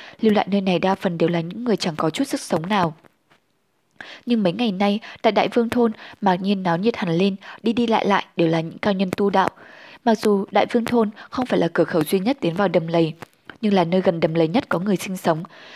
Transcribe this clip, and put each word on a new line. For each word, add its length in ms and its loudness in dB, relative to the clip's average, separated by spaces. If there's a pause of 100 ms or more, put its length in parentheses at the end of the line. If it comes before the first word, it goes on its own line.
(220)
Lưu 120 4
lại 180 2
nơi 100 2
này 180 0
đa 160 2
phần 220 -4
đều 120 2
là 100 -2
những 240 -8
người 140 0
chẳng 180 -6
có 140 -2
chút 140 -2
sức 180 -6
sống 280 -4
nào. 260 0 (1300)
Nhưng 180 0
mấy 100 2
ngày 180 -2
nay, 280 0 (220)
tại 100 4
Đại 160 2
Vương 220 0
Thôn, 220 2 (300)
mạc 140 4
nhiên 280 -2
náo 140 0
nhiệt 200 0
hẳn 200 0
lên, 180 2 (280)
đi 100 2
đi 140 0
lại 180 2
lại 200 2 (120)
đều 100 4
là 140 0
những 160 -10
cao 160 0
nhân 240 0
tu 120 2
đạo. 200 2 (560)
Mặc 140 2
dù 320 2
Đại 140 2
Vương 200 0
Thôn 240 2 (200)
không 160 -4
phải 140 0
là 140 2
cửa 100 2
khẩu 200 0
duy 160 0
nhất 220 -2
tiến 140 -2
vào 120 2
đầm 200 0
lầy, 260 2 (480)
nhưng 120 2
là 100 4
nơi 180 2
gần 180 0
đầm 140 0
lầy 140 2
nhất 220 -2
có 100 0
người 160 0
sinh 220 -6
sống. 260 -2 (320)